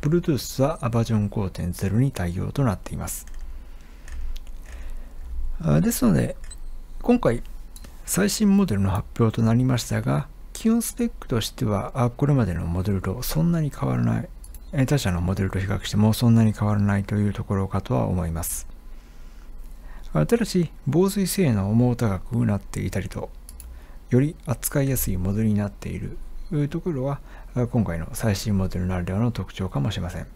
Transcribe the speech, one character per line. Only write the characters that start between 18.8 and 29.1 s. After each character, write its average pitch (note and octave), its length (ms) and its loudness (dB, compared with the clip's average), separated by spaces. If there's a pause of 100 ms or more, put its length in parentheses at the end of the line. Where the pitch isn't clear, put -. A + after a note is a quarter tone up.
あ、 D#3 140 4
た A3+ 100 4
だ A#3 80 4
し、 F3 280 0 (120)
防 F3 260 4
水 G3 180 0
性 E3 240 2
能 G2+ 220 2
も A#2+ 200 6
高 A2 240 0
く A#2+ 260 -2
な G#2+ 120 2
っ G2 40 -2
て - 240 -6
い G2 60 -2
た - 80 -4
り F#2 100 -4
と、 - 220 -8 (800)
よ B2 80 6
り D3 160 2 (120)
扱 - 360 -2
い C3+ 60 2
や C3 80 0
す - 160 -2
い F#2 40 0
モ F2+ 160 0
デ A2 120 2
ル A2 40 4
に G#2+ 60 4
な G2+ 140 0
っ - 20 -4
て - 200 -10
い F2 60 -6
る A2 220 -8 (320)
と E3+ 60 -2
い D3 80 2
う C#3+ 40 -2
と E3 120 -4
こ F3+ 100 -4
ろ C3 140 -2
は、 C#3 160 -4 (340)
あ、 A#2+ 140 0
今 A#2 160 2
回 E2+ 160 -2
の D#2+ 140 -6
最 A2 200 0
新 G2 240 0
モ F#2 80 4
デ F2+ 140 -2
ル F2+ 60 0
な F#2 100 0
ら F2+ 80 -2
で F2+ 80 -4